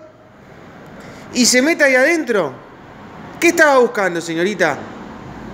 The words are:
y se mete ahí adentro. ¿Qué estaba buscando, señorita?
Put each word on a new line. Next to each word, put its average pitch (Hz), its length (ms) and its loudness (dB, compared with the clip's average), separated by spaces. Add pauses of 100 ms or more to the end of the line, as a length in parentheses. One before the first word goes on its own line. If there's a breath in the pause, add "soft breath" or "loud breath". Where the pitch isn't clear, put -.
(1300 loud breath)
y 240 120 2
se 254 160 2
mete 294 220 2
ahí 269 120 4
adentro. 247 580 0 (840)
¿Qué 330 80 4
estaba 311 320 4
buscando, 196 420 0
señorita? 165 560 0 (760)